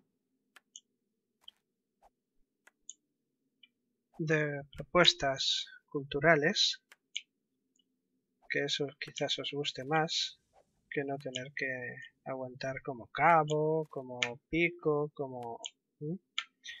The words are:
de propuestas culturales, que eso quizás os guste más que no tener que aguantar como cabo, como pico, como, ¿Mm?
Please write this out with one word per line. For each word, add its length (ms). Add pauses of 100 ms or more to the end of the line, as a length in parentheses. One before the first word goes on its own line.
(4000)
de 420 (140)
propuestas 920 (240)
culturales, 920 (1600)
que 180
eso 200 (140)
quizás 400
os 120
guste 340
más 540 (520)
que 120
no 140
tener 380
que 400 (300)
aguantar 580
como 240
cabo, 840
como 300 (320)
pico, 640
como, 420 (420)
¿Mm? 140 (680)